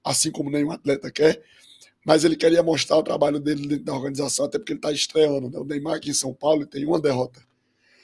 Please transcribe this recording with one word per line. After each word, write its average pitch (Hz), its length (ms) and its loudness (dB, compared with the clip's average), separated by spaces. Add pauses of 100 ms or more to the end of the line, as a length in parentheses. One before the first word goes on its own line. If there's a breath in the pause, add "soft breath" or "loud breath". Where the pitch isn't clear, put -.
assim 147 280 -2
como 143 180 -6
nenhum 147 220 0
atleta 139 400 -4
quer, 151 320 2 (600 soft breath)
mas 156 200 4
ele 160 100 4
queria 165 280 4
mostrar 156 340 2
o 156 60 4
trabalho 147 360 0
dele 143 280 -2
dentro 143 180 -4
da 151 80 -4
organização, 135 520 -4
até - 140 -6
porque - 140 -6
ele 143 80 -6
tá 151 100 -2
estreando, 143 580 0
né? - 100 -10
O 139 60 -8
Neymar 147 320 -4
aqui - 140 -8
em - 20 -4
São 131 200 -2
Paulo 147 320 2
tem 143 200 -8
uma 165 160 2
derrota, 127 400 -2 (640 soft breath)